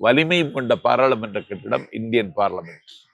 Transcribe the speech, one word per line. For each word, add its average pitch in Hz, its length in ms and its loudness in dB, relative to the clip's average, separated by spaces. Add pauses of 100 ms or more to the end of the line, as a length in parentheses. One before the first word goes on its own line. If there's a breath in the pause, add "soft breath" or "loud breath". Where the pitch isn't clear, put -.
வலிமையும் 151 520 2
கொண்ட 120 240 0
பாராளுமன்ற 120 640 0
கட்டிடம் 107 500 -6
இந்தியன் 113 460 -2
பார்லமெண்ட். 90 540 -4 (240)